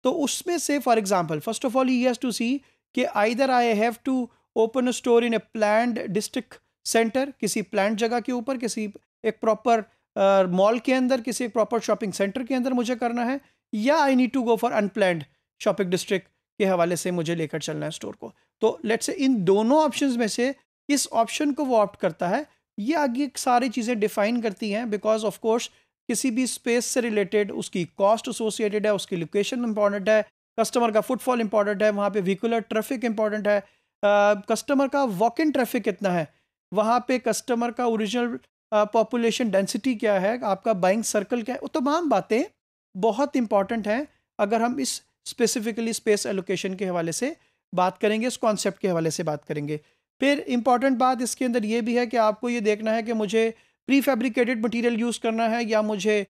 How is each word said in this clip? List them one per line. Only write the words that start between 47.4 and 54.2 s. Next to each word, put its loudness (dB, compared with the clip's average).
बात 0
करेंगे, 0
इस -4
कॉन्सेप्ट -2
के -2
हवाले 0
से -6
बात -4
करेंगे। -6
फिर 2
इंपॉर्टेंट 2
बात 2
इसके -4
अंदर 0
ये 0
भी -2
है 2
कि -2
आपको 2
ये -2
देखना 0
है -2
कि -4
मुझे 0
प्रीफैब्रिकेटेड 2